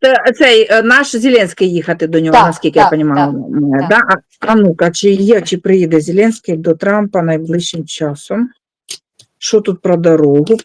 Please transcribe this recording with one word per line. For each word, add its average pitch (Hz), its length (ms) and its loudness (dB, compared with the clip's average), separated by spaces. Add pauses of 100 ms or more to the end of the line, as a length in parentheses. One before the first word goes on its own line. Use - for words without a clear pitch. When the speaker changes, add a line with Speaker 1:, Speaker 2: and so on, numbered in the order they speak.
Speaker 1:
е, 254 280 2
цей, 233 380 4
е, 220 120 2
наш 254 340 0
Зеленський 220 540 0
їхати 165 360 -4
до 160 140 0
нього, 160 160 2
Speaker 2:
Так, 226 100 6
Speaker 1:
наскільки 160 320 -2
Speaker 2:
так, 180 140 2
Speaker 1:
я 156 60 -2
розумію, 151 180 0
Speaker 2:
так, 143 460 -4
Speaker 1:
має, 139 260 -2
Speaker 2:
так. - 20 0
Speaker 1:
да? 214 240 2
А, - 380 -8
а - 20 2
ну-ка, 175 360 2
чи 196 200 0
є, 202 300 2
чи 180 180 -6
приїде 175 420 0
Зеленський 185 560 -2
до 165 180 -2
Трампа 202 480 -2
найближчим 165 640 -4
часом? 160 640 -6 (960)
Що 214 160 0
тут 196 220 -6
про 180 140 0
дорогу, 156 480 2 (200)